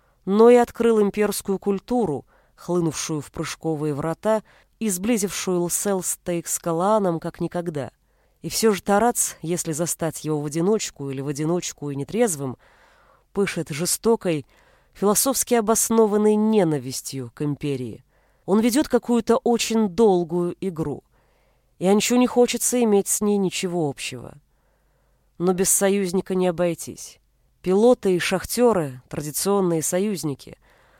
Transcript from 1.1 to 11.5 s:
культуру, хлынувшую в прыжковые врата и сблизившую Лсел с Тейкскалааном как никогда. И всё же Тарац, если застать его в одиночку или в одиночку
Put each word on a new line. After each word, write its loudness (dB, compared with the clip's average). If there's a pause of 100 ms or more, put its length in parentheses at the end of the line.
культуру, -2 (300)
хлынувшую -2
в -18
прыжковые -6
врата -2 (380)
и -2
сблизившую -2
Лсел -2
с -6
Тейкскалааном -2
как -10
никогда. -6 (500)
И -10
всё 2
же -2
Тарац, 2
если -4
застать -6
его -2
в -6
одиночку -2
или -8
в -6
одиночку -4